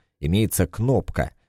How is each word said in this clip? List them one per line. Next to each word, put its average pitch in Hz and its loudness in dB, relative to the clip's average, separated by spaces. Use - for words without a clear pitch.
имеется 98 0
кнопка, 113 -2